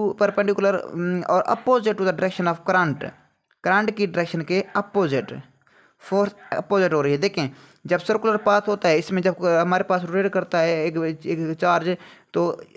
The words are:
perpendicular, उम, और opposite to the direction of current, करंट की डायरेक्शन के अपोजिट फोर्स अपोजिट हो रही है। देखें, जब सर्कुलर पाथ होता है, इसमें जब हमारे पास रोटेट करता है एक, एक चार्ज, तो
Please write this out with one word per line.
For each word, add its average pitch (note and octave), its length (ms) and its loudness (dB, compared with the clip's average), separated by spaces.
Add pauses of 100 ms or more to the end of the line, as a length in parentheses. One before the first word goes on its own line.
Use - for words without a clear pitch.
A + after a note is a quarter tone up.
(180)
perpendicular, G3+ 560 2
उम, F3 480 -4
और F3+ 280 2
opposite A3 440 0
to F#3+ 120 -2
the F#3 80 0
direction F#3 340 -2
of E3 80 0 (140)
current, E3+ 340 2 (600)
करंट G3+ 260 2
की G#3 160 -2
डायरेक्शन E3+ 360 -4
के F#3 220 0 (120)
अपोजिट C#3 640 -2 (580)
फोर्स G3+ 360 -2 (180)
अपोजिट F#3+ 400 0
हो D3+ 100 2
रही C#3+ 100 2
है। C#3+ 60 0
देखें, F3 300 -2 (380)
जब E3+ 140 0
सर्कुलर G#3+ 360 0
पाथ G#3 320 4
होता G3+ 200 0
है, D#3 100 4
इसमें F3+ 240 -2
जब F3 220 0
हमारे F3+ 400 2
पास F3+ 200 0
रोटेट F#3+ 280 -2
करता F3+ 260 -2
है D#3+ 260 2
एक, D#3+ 120 -2 (300)
एक D#3+ 340 -4
चार्ज, F3 360 2 (380)
तो E3+ 280 -2 (140)